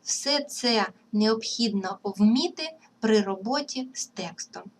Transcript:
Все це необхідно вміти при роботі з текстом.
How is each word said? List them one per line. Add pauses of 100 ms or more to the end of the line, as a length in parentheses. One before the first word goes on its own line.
Все
це (260)
необхідно
вміти (260)
при
роботі
з
текстом. (180)